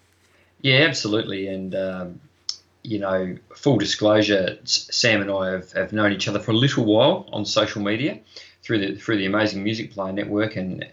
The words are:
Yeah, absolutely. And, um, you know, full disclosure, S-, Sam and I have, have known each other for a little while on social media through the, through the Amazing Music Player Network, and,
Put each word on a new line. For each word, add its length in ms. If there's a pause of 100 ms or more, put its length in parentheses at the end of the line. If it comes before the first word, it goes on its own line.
(600)
Yeah, 200
absolutely. 680
And, 260
um, 460 (640)
you 160
know, 380 (180)
full 240
disclosure, 840
S-, 280
Sam 300
and 100
I 200
have, 220
have 200
known 200
each 160
other 100
for 140
a 40
little 280
while 480
on 120
social 380
media 360 (420)
through 200
the, 160
through 200
the 80
Amazing 380
Music 300
Player 200
Network, 440
and, 360